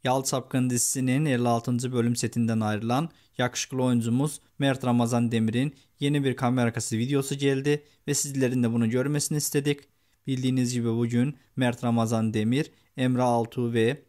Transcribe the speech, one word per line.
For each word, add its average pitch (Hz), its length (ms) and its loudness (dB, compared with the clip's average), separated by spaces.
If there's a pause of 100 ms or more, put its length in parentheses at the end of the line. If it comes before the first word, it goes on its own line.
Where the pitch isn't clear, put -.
Yalı 135 200 0
Çapkın 127 460 -2
dizisinin 131 560 0
elli 123 220 2
altıncı 120 460 0
bölüm 120 220 2
setinden 117 440 0
ayrılan 117 500 -2 (280)
yakışıklı 127 460 -2
oyuncumuz 123 580 0 (180)
Mert 135 260 0
Ramazan 120 460 2
Demir'in 117 440 0 (240)
yeni 143 240 0
bir 127 120 0
kamera 127 300 0
arkası 113 320 -2
videosu 139 380 0
geldi 139 480 0 (240)
ve 147 60 -2
sizlerin 131 500 0
de 117 100 2
bunu 117 160 2
görmesini 143 480 0
istedik. 143 420 -2 (480)
Bildiğiniz 127 460 0
gibi 117 140 0
bugün 120 480 0 (200)
Mert 123 280 -2
Ramazan 113 500 0
Demir, 117 380 0 (260)
Emre 127 240 0
Altuğ 120 520 0
ve 120 360 2